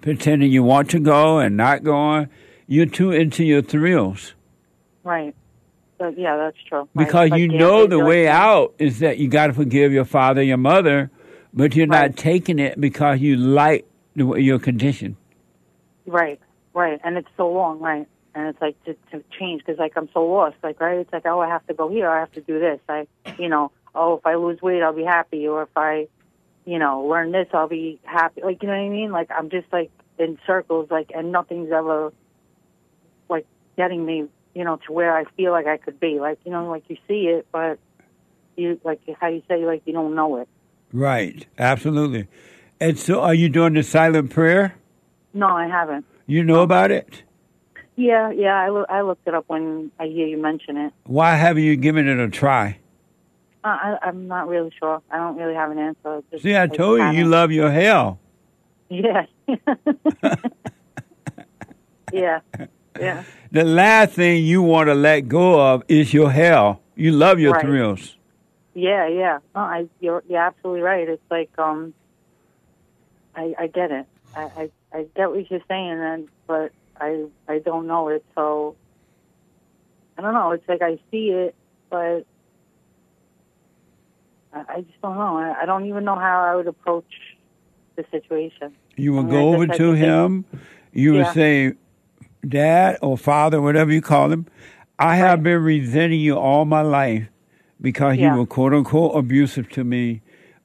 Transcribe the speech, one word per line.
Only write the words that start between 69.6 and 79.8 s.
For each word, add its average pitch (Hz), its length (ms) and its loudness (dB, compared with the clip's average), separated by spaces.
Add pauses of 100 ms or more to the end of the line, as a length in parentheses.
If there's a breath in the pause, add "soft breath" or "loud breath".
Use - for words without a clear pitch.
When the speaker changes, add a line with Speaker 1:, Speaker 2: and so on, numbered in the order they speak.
Speaker 2:
I, 170 260 -6 (120)
you're, 170 280 -4
you're 175 120 -4
absolutely 175 420 -4
right. 180 260 -2
It's 160 220 -8
like, 165 300 -6
um, 160 340 -6 (1400)
I, 165 240 -8
I 165 80 -6
get 175 240 -4
it. 135 160 -10 (280)
I, 156 60 -12
I, 156 280 -12 (220)
I 160 140 -10 (100)
get 190 140 -2
what 190 220 -8
you're 180 160 -6
saying, 185 320 -8
and, 160 280 -8 (200)
but 156 240 -4 (280)
I, 151 260 -6 (220)
I 156 120 -4
don't 165 260 -6
know 165 240 -4
it, 151 160 -6 (100)
so 151 400 -4 (1400)